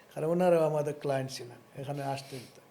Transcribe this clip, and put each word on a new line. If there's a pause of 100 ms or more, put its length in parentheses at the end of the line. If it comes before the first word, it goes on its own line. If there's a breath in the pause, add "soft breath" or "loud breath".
(140 loud breath)
কারণ
ওনারাও
আমাদের
ক্লায়েন্ট
ছিলেন,
এখানে
আসতেন (160)
তো। (100)